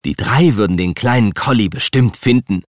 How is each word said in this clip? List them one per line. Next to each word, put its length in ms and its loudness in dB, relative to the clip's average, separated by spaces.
Die 120 -6
drei 400 2
würden 200 0
den 180 -2
kleinen 400 0
Collie 340 0
bestimmt 480 -2
finden. 520 0